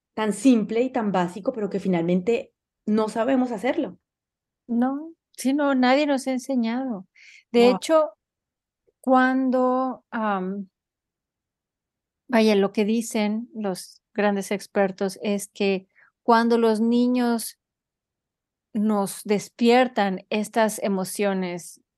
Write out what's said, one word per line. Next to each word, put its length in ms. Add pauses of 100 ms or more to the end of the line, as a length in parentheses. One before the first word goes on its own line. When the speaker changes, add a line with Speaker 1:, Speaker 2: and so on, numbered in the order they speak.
(140)
Speaker 1:
tan 180
simple 500
y 80
tan 200
básico, 420
pero 160
que 120
finalmente 720 (340)
no 220
sabemos 420
hacerlo. 480 (680)
Speaker 2:
No, 440 (240)
sí, 160
no, 220
nadie 320
nos 220
ha 40
enseñado. 720 (440)
De 180
Speaker 1:
Wow. 80
Speaker 2:
hecho, 340 (920)
cuando, 1080
am, 580 (1600)
vaya, 260
lo 180
que 120
dicen 720
los 460 (140)
grandes 360
expertos 720
es 260
que 380 (360)
cuando 360
los 220
niños 800 (1160)
nos 500
despiertan 1080
estas 520
emociones 960 (180)